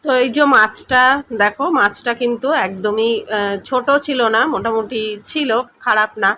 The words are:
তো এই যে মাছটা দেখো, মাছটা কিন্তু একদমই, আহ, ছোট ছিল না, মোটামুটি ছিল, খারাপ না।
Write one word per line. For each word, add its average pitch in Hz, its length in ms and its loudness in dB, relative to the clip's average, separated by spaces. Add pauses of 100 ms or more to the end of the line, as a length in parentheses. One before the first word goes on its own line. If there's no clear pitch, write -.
তো 302 100 -2
এই 254 160 2
যে 285 140 2
মাছটা 254 580 2 (300)
দেখো, 208 380 0
মাছটা 233 440 0
কিন্তু 240 340 -2 (180)
একদমই, 208 440 -2 (120)
আহ, 202 320 -4 (100)
ছোট 247 220 -4 (140)
ছিল 269 280 -4
না, 233 180 2
মোটামুটি 220 540 -4 (240)
ছিল, 294 260 -4 (280)
খারাপ 214 380 0
না। 202 220 0